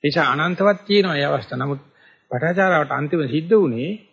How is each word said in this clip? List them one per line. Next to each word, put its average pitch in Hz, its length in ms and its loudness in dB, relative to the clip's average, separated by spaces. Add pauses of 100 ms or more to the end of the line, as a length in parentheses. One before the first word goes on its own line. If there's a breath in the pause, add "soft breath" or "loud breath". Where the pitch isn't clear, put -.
ඒ - 0 -
නිසා 147 280 2
අනන්තවත් 180 520 0
තියෙනවා 196 320 2
මේ 143 120 0
අවස්ථා. 139 320 -4
නමුත් 139 220 -4 (440 soft breath)
පටාචාරාවට 160 640 0
අන්තිම 147 340 -2
සිද්ධ 160 280 -2
වුණේ 147 360 2 (240)